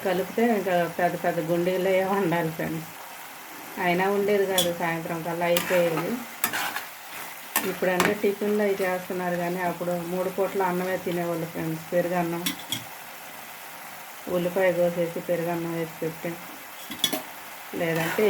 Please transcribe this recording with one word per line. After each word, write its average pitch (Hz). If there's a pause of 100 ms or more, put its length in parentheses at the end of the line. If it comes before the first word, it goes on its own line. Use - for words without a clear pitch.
కలిపితే 185 (120)
ఇంకా 190 (240)
పెద్ద 175
పెద్ద 170 (100)
గుండీలే 185 (200)
వండాలి, 170
ఫ్రెండ్స్. 160 (960)
అయినా 180 (120)
ఉండేది 202
కాదు, 180 (120)
సాయంత్రం 165
కల్లా 170
అయిపోయేది. 175 (1600)
ఇప్పుడంటే 185 (100)
టిఫిన్లు 208
అవి 196
చేస్తున్నారు 180
కానీ 175
అప్పుడు 175 (180)
మూడు 185
పూట్ల 190 (100)
అన్నమే 185 (100)
తినేవాళ్ళు, 170
ఫ్రెండ్స్. 165
పెరుగన్నం, 175 (1900)
ఉల్లిపాయ 180 (100)
కోసేసి 175
పెరుగన్నం 170
వేసి 160
పెట్టే, 165 (1500)
లేదంటే 165